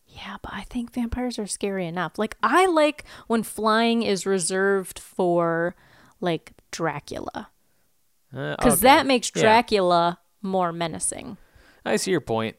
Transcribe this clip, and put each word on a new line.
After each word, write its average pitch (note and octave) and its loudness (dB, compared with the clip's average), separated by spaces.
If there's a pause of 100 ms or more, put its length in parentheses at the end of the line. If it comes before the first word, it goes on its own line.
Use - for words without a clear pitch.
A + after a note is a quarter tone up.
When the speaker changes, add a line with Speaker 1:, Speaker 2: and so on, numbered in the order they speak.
Speaker 1:
Yeah, - -16
but - -14
I G3 -12
think A#3+ -8
vampires B3 -4
are G#3 -6
scary F#3+ -4
enough. E3 -6
Like, G#3 -2
I E4+ 4
like D4+ 2 (240)
when A3+ 2
flying A3+ 2
is G3 0
reserved F#3+ 0
for, E3+ 0 (460)
like, E3 -4 (180)
Dracula. - -8 (880)
Speaker 2:
Uh, C#3+ -6
Speaker 1:
'Cause A#3 2
Speaker 2:
okay. F#3 0
Speaker 1:
that C4+ 6
makes B3+ 0
Speaker 2:
Yeah. E3 -2
Speaker 1:
Dracula F3+ 4 (240)
more F#3 -2
menacing. E3+ -8 (480)
Speaker 2:
I A3 0
see F#3+ -2
your E3+ 2
point. A2 -2